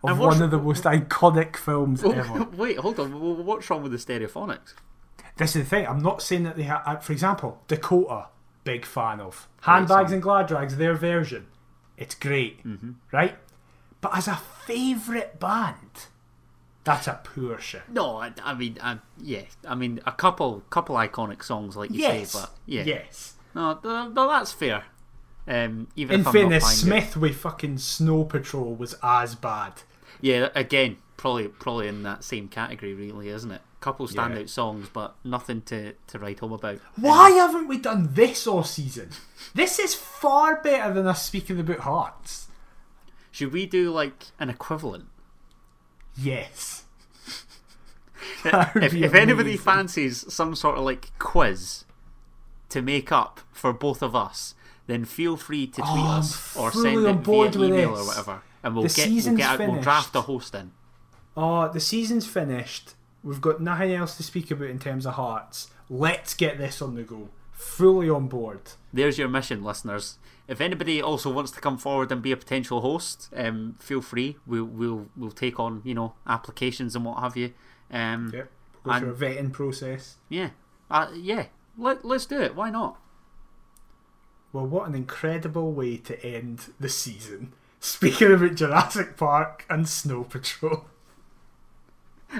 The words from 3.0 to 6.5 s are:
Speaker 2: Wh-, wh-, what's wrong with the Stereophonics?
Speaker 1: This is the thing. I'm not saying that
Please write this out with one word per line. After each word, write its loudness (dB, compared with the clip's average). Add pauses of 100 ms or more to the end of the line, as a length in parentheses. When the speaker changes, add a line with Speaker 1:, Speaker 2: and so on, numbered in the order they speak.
Speaker 2:
Wh-, -4
wh-, -8
what's -4
wrong -2
with -6
the -6
Stereophonics? -8 (640)
Speaker 1:
This 0
is 2
the -6
thing. 0
I'm -2
not 0
saying -2
that -4